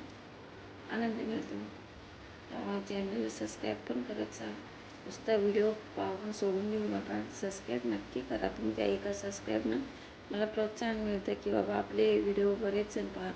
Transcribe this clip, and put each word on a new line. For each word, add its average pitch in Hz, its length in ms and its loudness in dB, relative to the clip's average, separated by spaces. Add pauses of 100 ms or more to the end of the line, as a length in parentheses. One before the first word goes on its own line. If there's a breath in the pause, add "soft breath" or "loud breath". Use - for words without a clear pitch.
(920)
आनंद 226 300 0
मिळतो. 220 340 -2 (920)
त्यामुळे 202 320 -2
चॅनलला 196 480 -2
सबस्क्राईब 107 480 -2 (120)
पण 123 120 0
करत 110 140 -4
जा. 107 380 -4 (520)
नुसता - 300 0
व्हिडिओ 208 360 6
पाहून 196 600 -4
सोडून 202 400 2
देऊ 214 80 2
नका, 202 440 0 (180)
सबस्क्राईब 113 440 -2
नक्की 110 360 0
करा. 110 260 0
तुमच्या 208 380 2
एका 196 280 2
सबस्क्राईबनं 202 640 0 (540 loud breath)
मला 208 140 2
प्रोत्साहन 220 500 0
मिळतं 208 380 0
की 202 180 0
बाबा 202 240 4
आपले 208 440 6
व्हिडिओ 202 360 6
बरेच 208 400 2
जण 208 100 0
पाहत 185 300 -4